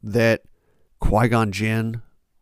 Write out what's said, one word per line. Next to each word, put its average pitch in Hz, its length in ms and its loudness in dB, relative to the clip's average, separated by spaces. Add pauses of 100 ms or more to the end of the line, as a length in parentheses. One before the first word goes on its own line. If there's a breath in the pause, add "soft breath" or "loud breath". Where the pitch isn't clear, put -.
that 113 420 0 (580)
Qui-Gon 110 500 2
Jinn 110 500 -4 (400)